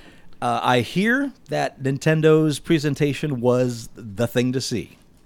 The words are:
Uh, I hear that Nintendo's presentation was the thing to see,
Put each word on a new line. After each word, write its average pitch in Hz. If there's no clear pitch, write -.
Uh, 120
I 123
hear 233
that 143
Nintendo's 156
presentation 147
was 123
the 113
thing 127
to 131
see, -